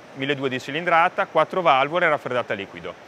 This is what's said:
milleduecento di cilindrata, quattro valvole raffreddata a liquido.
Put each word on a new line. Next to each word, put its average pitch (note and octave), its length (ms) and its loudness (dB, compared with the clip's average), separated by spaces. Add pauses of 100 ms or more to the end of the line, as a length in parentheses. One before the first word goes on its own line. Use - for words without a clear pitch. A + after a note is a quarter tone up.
(140)
milleduecento C#3 320 -2
di B2+ 140 -4
cilindrata, E3+ 680 0
quattro E3 360 0
valvole D#3+ 460 4
raffreddata B2+ 440 -2
a A2+ 40 -4
liquido. F2 380 -10 (140)